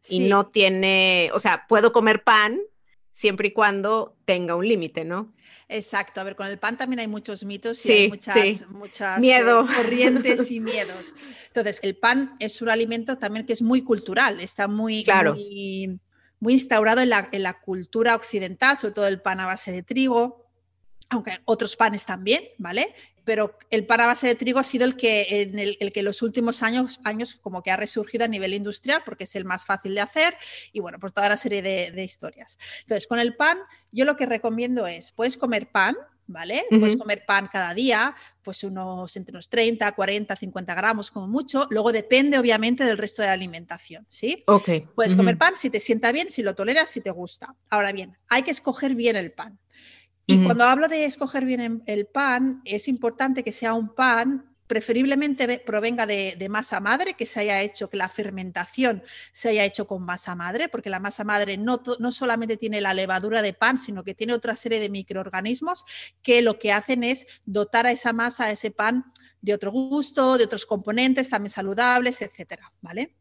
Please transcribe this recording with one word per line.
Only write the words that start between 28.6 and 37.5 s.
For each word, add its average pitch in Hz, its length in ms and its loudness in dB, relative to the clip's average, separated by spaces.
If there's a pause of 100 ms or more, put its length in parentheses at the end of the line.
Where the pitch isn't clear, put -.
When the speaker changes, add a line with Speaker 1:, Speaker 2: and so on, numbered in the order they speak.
Speaker 2:
porque 202 200 -12
es - 100 -14
el 190 100 -8
más 185 200 -6
fácil 196 320 -4
de 202 40 -2
hacer 311 340 2 (380)
y, 214 80 -10
bueno, 175 200 -10
por 190 120 -10
toda 202 160 2
la 208 80 4
serie 202 260 -4
de, 180 300 -2
de 185 120 -8
historias. - 520 -16 (260)
Entonces, - 260 -4
con 233 100 0
el 240 160 0
pan, 320 240 2 (320)
yo 240 140 2
lo 285 120 2
que 277 100 -2
recomiendo 240 600 -2
es, 170 260 -10
puedes 254 240 -2
comer 220 360 -2
pan, 208 240 2 (320)
¿vale? 180 420 -6
Speaker 1:
Ujú. 220 100 8
Speaker 2:
Puedes 214 160 4
comer 208 300 -4
pan 196 260 2